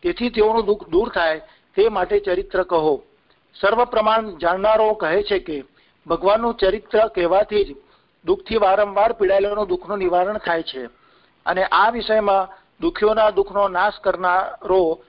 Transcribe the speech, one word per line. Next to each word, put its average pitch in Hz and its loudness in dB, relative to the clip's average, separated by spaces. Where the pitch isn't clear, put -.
તેથી 202 -2
તેઓનું 220 2
દુઃખ 208 -2
દૂર 214 0
થાય 160 -2
તે 208 4
માટે 202 -2
ચરિત્ર 185 -4
કહો. 156 0
સર્વ 226 2
પ્રમાણ 220 -2
જાણનારો 214 2
કહે 196 -2
છે 202 -2
કે 147 -8
ભગવાનનું 202 0
ચરિત્ર 214 0
કહેવાથી 202 0
જ 143 -14
દુઃખથી 190 -2
વારંવાર 202 2
પીડાયેલાનું 202 0
દુઃખનું 180 -6
નિવારણ 185 0
થાય 170 -4
છે 127 -12
અને 175 0
આ 196 2
વિષયમાં 208 0
દુઃખીઓના 214 2
દુઃખનો 196 0
નાશ 190 -2
કરનારો 185 0